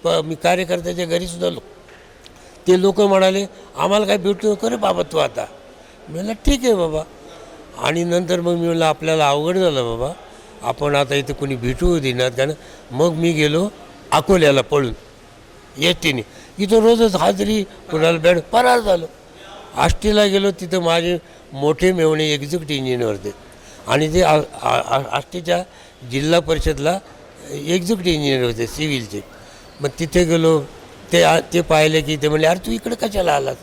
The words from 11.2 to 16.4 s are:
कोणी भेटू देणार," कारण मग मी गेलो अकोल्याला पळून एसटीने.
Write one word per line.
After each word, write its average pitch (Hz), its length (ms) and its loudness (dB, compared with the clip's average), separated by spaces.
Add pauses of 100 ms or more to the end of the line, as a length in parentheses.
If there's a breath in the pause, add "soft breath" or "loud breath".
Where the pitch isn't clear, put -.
कोणी 139 220 -6
भेटू 131 440 0
देणार," 127 300 0
कारण 135 220 -2 (400 loud breath)
मग 156 220 0
मी 170 180 0
गेलो 156 380 0 (420)
अकोल्याला 151 500 4
पळून 135 320 0 (880)
एसटीने. 160 400 -2 (380 loud breath)